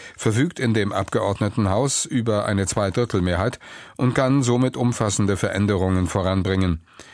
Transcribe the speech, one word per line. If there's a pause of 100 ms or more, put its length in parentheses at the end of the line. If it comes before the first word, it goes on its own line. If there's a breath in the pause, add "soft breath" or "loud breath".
(160 loud breath)
verfügt
in
dem
Abgeordnetenhaus
über
eine
Zweidrittelmehrheit (380 loud breath)
und
kann
somit
umfassende
Veränderungen
voranbringen. (300 loud breath)